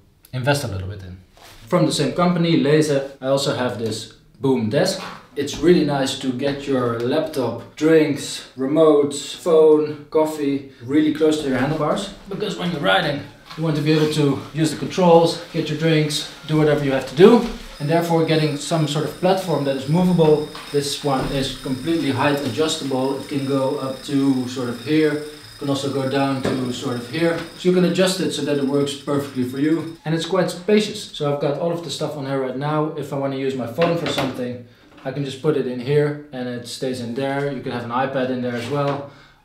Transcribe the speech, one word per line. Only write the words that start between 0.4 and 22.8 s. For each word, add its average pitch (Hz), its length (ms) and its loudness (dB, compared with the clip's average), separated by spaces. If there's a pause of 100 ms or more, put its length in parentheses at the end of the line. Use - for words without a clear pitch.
a 117 60 -6
little 95 180 -6
bit 92 160 -12
in. 92 160 -16 (480)
From 170 200 2
the 135 60 0
same 131 200 -2
company, 170 460 2
Laser, 143 520 2 (100)
I 127 60 -8
also 135 300 0
have 113 240 -4
this - 320 -6 (260)
boom 123 320 2
desk. 160 320 0 (320)
It's - 240 -6
really 156 260 6
nice 139 360 0
to 131 120 -2
get 139 360 -4
your 120 320 0
laptop, 131 760 -2
drinks, 156 840 2
remotes, 143 760 4
phone, 151 760 4
coffee 151 600 0 (140)
really 147 280 2
close 151 300 2
to 135 60 -2
your 127 100 0
handlebars, 147 520 -2 (180)
because 180 280 -6
when 175 140 -4
you're 151 120 -4
riding, 165 400 0 (360)
you 160 40 -4
want 156 140 0
to 147 60 -2
be 151 100 4
able 151 220 4
to 143 260 2 (140)
use 156 160 2
the - 80 -6
controls, 170 640 4 (100)
get 151 160 -4
your 156 80 -2
drinks, 156 560 0 (160)
do 156 80 0
whatever 151 260 4
you 135 100 0
have 131 140 -2
to - 80 -12
do. 214 320 8 (340)
And 147 60 -4
therefore 165 380 2
getting 156 320 2
some 160 320 -2
sort 147 160 -2
of - 60 -4 (100)
platform 180 440 2
that 139 120 0
is 123 140 -6
movable. 165 580 4 (240)
This - 320 -2
one 135 180 0 (100)
is 135 260 -4
completely 139 540 -2
height 143 340 0
adjustable. 135 720 -2